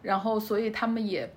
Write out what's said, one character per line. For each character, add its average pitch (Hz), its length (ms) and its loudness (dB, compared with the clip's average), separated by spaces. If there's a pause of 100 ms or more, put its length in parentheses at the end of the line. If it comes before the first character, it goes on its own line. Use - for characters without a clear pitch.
然 196 180 2
后 214 200 2
所 214 200 0
以 220 120 0
他 226 160 -2
们 226 180 0
也 170 200 -2 (120)